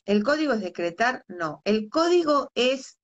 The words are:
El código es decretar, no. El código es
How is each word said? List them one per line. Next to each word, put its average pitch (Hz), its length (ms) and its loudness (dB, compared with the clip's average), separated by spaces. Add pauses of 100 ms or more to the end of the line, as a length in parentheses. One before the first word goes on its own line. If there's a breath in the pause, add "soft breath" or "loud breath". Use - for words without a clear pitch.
El 208 180 2
código 294 300 0
es 220 80 0
decretar, 185 680 -4
no. 170 360 -8
El 214 240 0
código 320 680 2
es 262 500 -2